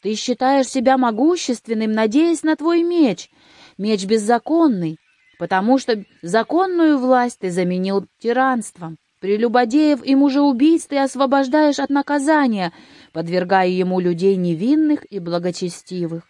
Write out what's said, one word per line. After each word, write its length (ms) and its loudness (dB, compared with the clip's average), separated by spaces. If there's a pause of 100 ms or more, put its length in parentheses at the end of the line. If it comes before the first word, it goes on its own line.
Ты 120 -4
считаешь 540 0
себя 280 2
могущественным, 960 -2
надеясь 520 0
на 100 2
твой 300 0
меч, 440 0 (480)
меч 300 -2
беззаконный, 920 0 (420)
потому 400 0
что 260 -4 (180)
законную 760 2
власть 420 0
ты 100 -4
заменил 560 -2 (140)
тиранством. 760 -4 (240)
Прелюбодеев 840 2
и 120 0
мужеубийц 720 2
ты 120 -4
освобождаешь 800 0
от 120 -4
наказания, 800 0 (400)
подвергая 560 0
ему 320 0
людей 360 0
невинных 760 0
и 60 -8
благочестивых. 1120 -6